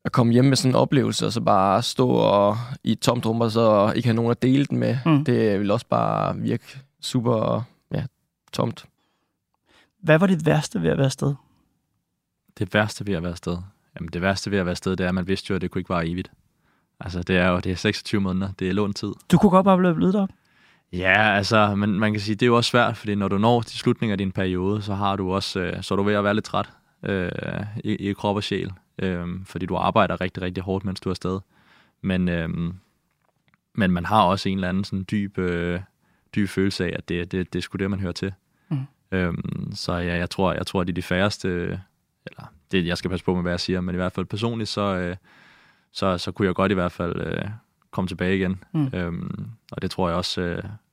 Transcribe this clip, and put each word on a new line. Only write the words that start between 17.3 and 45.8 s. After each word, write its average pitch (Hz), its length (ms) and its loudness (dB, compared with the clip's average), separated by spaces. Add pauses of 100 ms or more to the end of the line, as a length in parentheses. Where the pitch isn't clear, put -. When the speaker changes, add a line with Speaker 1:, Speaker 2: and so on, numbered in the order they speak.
Speaker 3:
er 90 120 6
jo, 90 100 2
det 92 120 -4
er 90 40 -4
seksogtyve - 460 -2
måneder. 95 380 -2
Det 92 100 -2
er 90 40 0
lånt 101 220 0
tid. 101 160 -6 (200)
Speaker 2:
Du 175 60 8
kunne 208 120 6
godt 185 160 6
bare 190 120 6
blive 180 180 4
blødt 185 200 2
op. 196 140 0 (640)
Speaker 3:
Ja, 98 420 4
altså, 104 400 4
men 101 240 0
man 107 140 2
kan 104 80 -4
sige, 104 140 -2
det 98 100 -4
er - 20 6
jo 120 80 6
også 117 140 2
svært, 117 280 4
fordi 104 180 -4
når 101 120 0
du 98 100 0
når 117 240 4
til - 180 -10
slutningen 117 320 0
af 98 60 0
din 95 140 -2
periode, 95 500 -2
så 101 140 -6
har 98 200 -2
du 92 180 -2
også, 98 260 -2
øh, 90 240 -4
så - 100 -4
er - 20 2
du 98 80 2
ved 104 100 2
at 101 100 2
være 101 100 2
lidt 107 120 -2
træt, 101 240 -4 (340)
øh, 92 280 -2 (520)
i, 107 120 -4 (140)
i 101 40 0
krop 101 220 -2
og 104 80 -2
sjæl, 92 280 -4 (280)
øh, 87 280 -4 (180)
fordi 92 200 -8
du 90 120 -2
arbejder 90 440 2
rigtig, 92 220 -6
rigtig 90 200 -4
hårdt, 95 220 -2
mens 92 140 -6
du 95 100 -4
er - 40 0
afsted. 92 260 -4 (640)
Men, 92 280 0
øh, 85 200 -2 (1300)
men 95 160 2
man 85 140 0
har 104 180 6
også 98 260 2
en 95 80 -2
eller 92 120 -2
anden 95 140 -2
sådan 95 280 -6
dyb, 101 260 -4
øh, 87 420 -2 (560)
dyb 101 140 0
følelse 95 360 0
af, 85 120 -2
at - 120 -10
det, 87 220 -4
det, 92 220 -4
det 92 60 -2
er 87 40 -4
sgu - 140 -10
det, 95 120 -2
man 98 100 -4
hører 92 140 -4
til. 98 200 -6 (360)
Speaker 2:
Mm. 151 80 -2 (340)
Speaker 3:
Øhm, - 640 -4
så - 180 -4
ja, 87 240 -2
jeg 87 120 -2
tror, 92 240 0
jeg - 140 -4
tror, 92 160 0
det 90 80 -4
er 85 40 -4
de 90 60 -4
færreste, 95 480 0 (760)
eller - 260 -20 (200)
det, 92 160 2
jeg 87 100 -2
skal 90 120 -6
passe 87 160 -6
på 92 80 2
med, 90 80 0
hvad 87 100 -2
jeg 87 80 -2
siger, 92 220 -2
men 90 140 -4
i - 20 -4
hvert 92 140 -2
fald 92 140 -4
personligt, 113 440 -4
så, 104 120 -4 (140)
øh, 90 200 -4 (760)